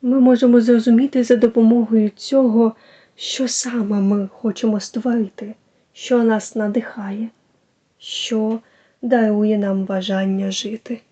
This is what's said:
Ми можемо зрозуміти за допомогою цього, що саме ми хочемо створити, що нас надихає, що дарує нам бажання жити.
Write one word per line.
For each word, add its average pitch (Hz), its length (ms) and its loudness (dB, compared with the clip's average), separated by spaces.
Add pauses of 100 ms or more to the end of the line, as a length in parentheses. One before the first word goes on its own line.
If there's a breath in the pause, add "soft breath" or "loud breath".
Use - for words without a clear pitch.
Ми 254 180 0
можемо 247 420 6
зрозуміти 240 600 2
за 240 120 4
допомогою 226 720 2
цього, 226 640 0 (400 soft breath)
що - 320 -6
саме 220 540 -4
ми 196 260 0
хочемо 214 520 -4
створити, 220 760 -6 (380)
що 240 300 0
нас 220 320 -2
надихає, 214 760 -6 (680)
що 220 600 -6 (420 soft breath)
дарує 214 560 2
нам 196 280 -2
бажання 185 680 -4
жити. 220 500 -10 (100)